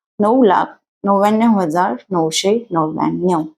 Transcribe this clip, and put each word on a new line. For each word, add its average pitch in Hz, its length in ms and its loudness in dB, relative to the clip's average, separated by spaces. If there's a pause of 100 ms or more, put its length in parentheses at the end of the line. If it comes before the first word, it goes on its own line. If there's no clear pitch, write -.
(200)
नऊ 226 240 2
लाख 180 220 4 (380)
नव्याण्णव 208 560 2
हजार 180 360 -2 (160)
नऊशे 185 600 -2
नव्याण्णव 165 720 -2 (140)